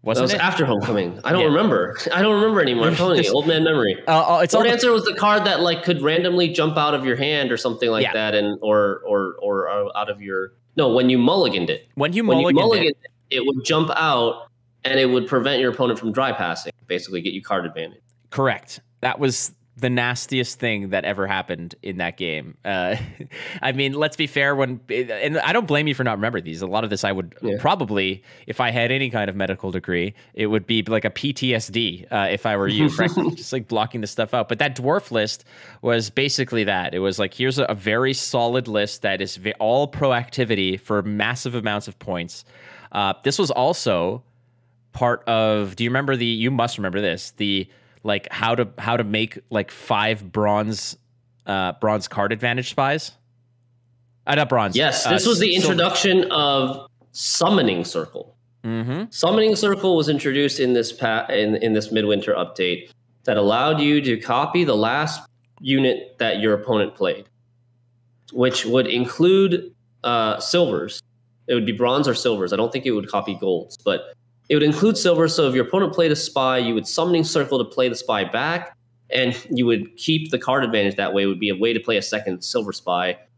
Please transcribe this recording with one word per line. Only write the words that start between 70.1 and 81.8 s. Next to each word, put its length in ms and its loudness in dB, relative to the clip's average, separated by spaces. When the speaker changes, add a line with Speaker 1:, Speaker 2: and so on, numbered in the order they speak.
Speaker 2:
silvers. 640 0
It 80 0
would 100 0
be 60 0
bronze 360 2
or 60 2
silvers. 400 0
I 20 0
don't 160 0
think 140 -6
it 60 0
would 180 -2
copy 260 -2
golds, 420 -4
but 360 -4
it 60 4
would 80 4
include 340 2
silver. 300 4
So 200 2
if 80 0
your 100 4
opponent 280 0
played 180 2
a 40 4
spy, 440 0
you 140 0
would 140 -2
Summoning 360 2
Circle 360 0
to 60 0
play 240 0
the 60 -4
spy 280 0
back, 520 -4
and 260 0
you 160 2
would 320 0
keep 340 0
the 60 -2
card 260 0
advantage 320 0
that 180 -2
way. 100 2
It 40 2
would 120 -2
be 100 -2
a 60 0
way 180 0
to 60 0
play 180 0